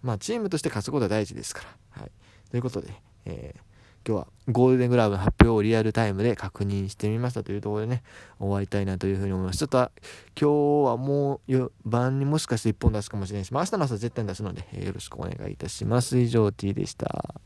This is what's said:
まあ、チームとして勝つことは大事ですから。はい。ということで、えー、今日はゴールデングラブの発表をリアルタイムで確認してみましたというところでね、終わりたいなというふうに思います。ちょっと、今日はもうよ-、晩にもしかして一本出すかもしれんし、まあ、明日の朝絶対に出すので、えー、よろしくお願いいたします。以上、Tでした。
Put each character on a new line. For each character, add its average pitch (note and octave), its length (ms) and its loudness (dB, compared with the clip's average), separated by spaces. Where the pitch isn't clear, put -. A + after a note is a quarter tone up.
ま B2 120 -2
あ、 G2 40 -6
チ - 140 -6
ー A#3 80 -2
ム G#3 80 -2
と F#3 80 -2
し D3 60 -2
て D3+ 80 -2
勝 A2 140 -4
つ - 60 -6
こ C#3+ 80 -2
と B2+ 60 2
は F#2+ 60 0
大 G#2+ 160 0
事 - 80 -14
で - 100 -12
す - 100 -10
か - 80 -12
ら。 - 80 -16
は - 60 -14
い。 - 20 -18
と A#2+ 60 -4
い A#2+ 40 0
う - 20 -6
こ B2 80 -4
と G2+ 100 -6
で、 G2 140 -12
え D2+ 320 -12
ー、 - 500 -18
今 A2 80 0
日 F#2 40 -2
は - 60 -10
ゴ B2 200 6
ー B2+ 40 8
ル C3 60 4
デ B2 80 2
ン A#2+ 40 2
グ B2 60 4
ラ A2+ 140 6
ブ G2 60 0
の F#2+ 40 -2
発 G2+ 200 0
表 A#2+ 80 12
を A2+ 120 4
リ A2 160 4
ア A2 60 4
ル G#2+ 100 2
タ A2+ 140 2
イ G2+ 80 0
ム F#2+ 80 -2
で A2+ 140 2
確 - 280 -6
認 G2 240 -2
し G2 60 -10
て - 140 -4
み A2 100 -2
ま B2 100 -2
し A#2+ 60 -6
た A#2 80 -6
と - 100 -8
い G2+ 60 -4
う - 20 -6
と G#2 80 -6
こ G#2 60 -2
ろ G#2+ 80 -2
で A2 60 -4
ね、 B2 140 -2
終 G2 100 -4
わ G2 120 0
り G2 80 -4
た G2+ 120 -2
い G2 60 -2
な F#2+ 100 -2
と F#2 100 -2
い G2 60 2
う G2 40 0
ふ G2 80 -2
う - 20 -2
に G2 80 -2
思 F#2 80 -2
い F#2 40 -2
ま F#2+ 60 -2
す。 G2 60 -4
ち D#3 60 -2
ょ - 20 -6
っ - 20 -6
と、 B2+ 220 2
今 D3 440 4
日 C3+ 40 4
は A#2 80 2
も C#3 500 0
う C3+ 60 0
よ-、 B2+ 200 2
晩 B2 340 2
に C#3 60 0
も D3 140 2
し - 80 -4
か A#2+ 100 0
し G#2+ 60 -4
て A2+ 60 2
一 G#2+ 60 0
本 - 180 2
出 G#2+ 100 -2
す - 80 -10
か G#2+ 80 -8
も G2 80 -4
し F#2+ 80 -8
れ G2+ 60 -4
ん F#2+ 40 -4
し、 - 80 -12
ま C3+ 80 0
あ、 E3+ 40 2
明 G3 80 -4
日 A3 40 0
の F3 80 2
朝 B2 120 -2
絶 A2+ 180 -4
対 A#2 100 -2
に G#2 40 -4
出 F#2+ 60 -4
す - 80 -8
の F#2+ 100 -6
で、 F2 200 -12
え F#2+ 100 -8
ー、 F#2+ 40 -6
よ F#2+ 60 -6
ろ - 80 -10
し - 100 -14
く - 60 -14
お - 80 -8
願 F2+ 80 -6
い - 20 -8
い - 40 -10
た - 120 -8
し - 160 -8
ま A2+ 160 2
す。 B2 180 0
以 A#2+ 100 4
上、 A2+ 240 4
T G2 200 -4
で G2 140 -2
し - 80 -12
た。 - 400 -8